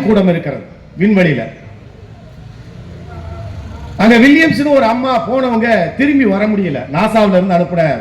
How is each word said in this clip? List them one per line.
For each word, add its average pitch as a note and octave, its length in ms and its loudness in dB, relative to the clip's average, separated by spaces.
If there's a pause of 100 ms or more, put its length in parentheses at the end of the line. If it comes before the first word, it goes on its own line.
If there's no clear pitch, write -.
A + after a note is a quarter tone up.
கூடம் F#3+ 280 2
இருக்கிறது, D3 320 -6 (360)
விண்வெளியில. F3 420 2 (2500)
அங்க A3+ 200 6
வில்லியம்ஸ்னு C#4+ 560 4
ஒரு A#3 160 2
அம்மா B3+ 180 -2 (160)
போனவங்க A#3+ 400 0 (300)
திரும்பி C#4 340 2
வர G3 100 -2 (100)
முடியல, F3 280 -2 (160)
நாசாவுல G3+ 420 2
இருந்து F#3 200 0
அனுப்புன E3+ 260 0 (160)